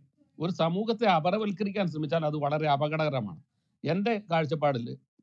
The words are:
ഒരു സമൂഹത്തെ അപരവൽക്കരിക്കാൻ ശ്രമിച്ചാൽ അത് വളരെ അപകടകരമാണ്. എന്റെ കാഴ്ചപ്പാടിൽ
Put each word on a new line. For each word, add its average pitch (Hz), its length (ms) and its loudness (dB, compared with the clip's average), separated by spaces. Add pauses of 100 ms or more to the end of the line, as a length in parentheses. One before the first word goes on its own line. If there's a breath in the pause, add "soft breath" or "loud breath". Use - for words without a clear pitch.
(400)
ഒരു 165 120 0
സമൂഹത്തെ 214 540 0
അപരവൽക്കരിക്കാൻ 196 840 2
ശ്രമിച്ചാൽ 156 380 -2
അത് 151 100 0
വളരെ 151 320 0
അപകടകരമാണ്. 143 760 0 (420)
എന്റെ 202 380 0 (100)
കാഴ്ചപ്പാടിൽ 143 680 0 (240)